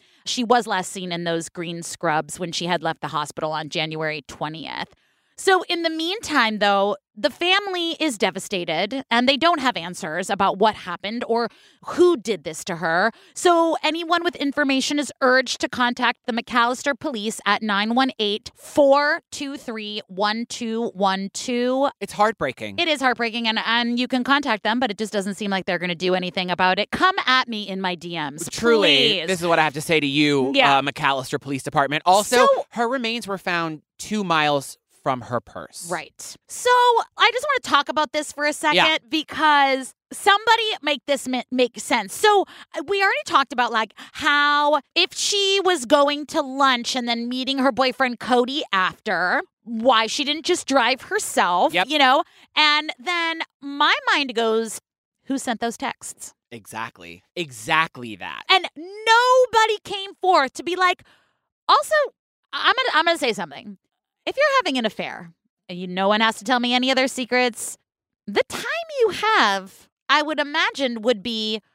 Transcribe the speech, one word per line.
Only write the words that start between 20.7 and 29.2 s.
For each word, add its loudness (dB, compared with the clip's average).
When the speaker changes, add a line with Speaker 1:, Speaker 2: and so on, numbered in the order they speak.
Speaker 1:
one -2
two. 0
Speaker 2:
It's -10
heartbreaking. -2
Speaker 1:
It 0
is 0
heartbreaking, 0
and, -2
and 0
you 0
can 0
contact 0
them, 0
but 0
it -8
just -6
doesn't -4
seem -4
like -2
they're -2
gonna -4
do 0
anything -2
about 2
it. -4
Come 2
at 2
me -8
in -6
my -4
D -10
Ms, -8
Speaker 2:
Truly, 4
Speaker 1:
please. -4